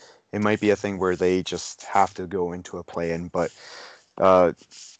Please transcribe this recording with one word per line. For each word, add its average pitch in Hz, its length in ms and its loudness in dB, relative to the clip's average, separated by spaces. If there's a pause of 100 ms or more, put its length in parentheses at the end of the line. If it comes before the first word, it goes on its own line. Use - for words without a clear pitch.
(340)
it 104 80 -4
might 104 180 2
be 104 120 2
a 98 40 2
thing 98 220 -4
where 90 180 0
they 92 280 2
just - 400 -10
have 98 320 0
to 92 120 -8
go 87 240 -4
into 90 260 -12
a 85 60 -12
play-in. 85 460 -6
But, 85 240 -4 (640)
uh, 92 360 6 (460)